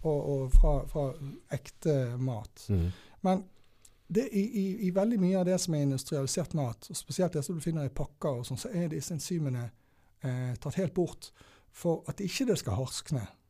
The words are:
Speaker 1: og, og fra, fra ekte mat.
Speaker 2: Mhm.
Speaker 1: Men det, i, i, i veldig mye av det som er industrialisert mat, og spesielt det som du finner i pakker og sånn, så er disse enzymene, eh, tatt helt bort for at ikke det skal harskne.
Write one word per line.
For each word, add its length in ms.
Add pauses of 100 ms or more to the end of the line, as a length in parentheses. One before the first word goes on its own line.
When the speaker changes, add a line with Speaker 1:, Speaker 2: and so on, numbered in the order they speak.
Speaker 1:
og, 260
og 220
fra, 340
fra 280 (380)
ekte 640
mat. 520
Speaker 2:
Mhm. 200 (320)
Speaker 1:
Men 220 (640)
det, 240
i, 120
i, 440
i 40
veldig 280
mye 200
av 60
det 140
som 140
er 80
industrialisert 720
mat, 360
og 60
spesielt 380
det 100
som 120
du 60
finner 240
i 40
pakker 400 (100)
og 60
sånn, 120
så 120
er 180
disse 260
enzymene, 500 (600)
eh, 380
tatt 160
helt 160
bort 380 (400)
for 360
at 140
ikke 240
det 140
skal 180
harskne. 480 (240)